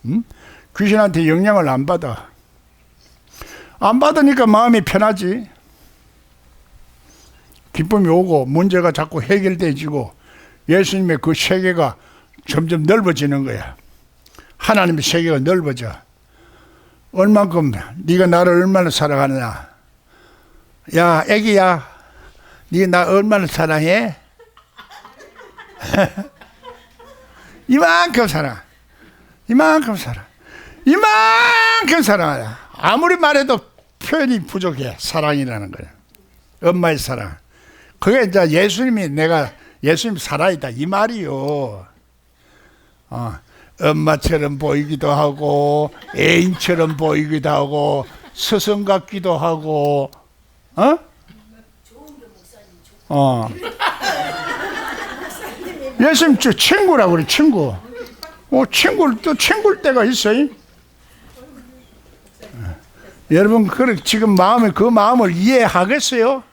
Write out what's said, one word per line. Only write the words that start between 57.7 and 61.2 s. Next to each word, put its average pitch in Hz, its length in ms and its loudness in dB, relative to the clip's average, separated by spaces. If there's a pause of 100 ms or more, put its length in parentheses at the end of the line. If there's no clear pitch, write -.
어, 262 200 2
친구를 277 500 0
또 311 140 -2
친구일 427 460 0
때가 254 240 2
있어, 220 280 0
이? 277 160 0 (2750)